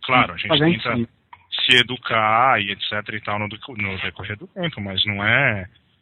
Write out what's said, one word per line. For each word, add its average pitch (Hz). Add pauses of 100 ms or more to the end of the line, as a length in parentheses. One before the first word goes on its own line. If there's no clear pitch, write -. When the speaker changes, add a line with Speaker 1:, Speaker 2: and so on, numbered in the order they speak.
Speaker 1:
claro, 117
a 85
gente 104
Speaker 2:
Fazendo 151 (120)
Speaker 1:
tenta 120
Speaker 2:
sim. 117 (580)
Speaker 1:
se 135
educar 120
e 101
et 98
cetera 107
e 104
tal 104
no 107
deco-, 107
no 98
decorrer 95
do 160
tempo, 175
mas 95
não 101
é. 110 (360)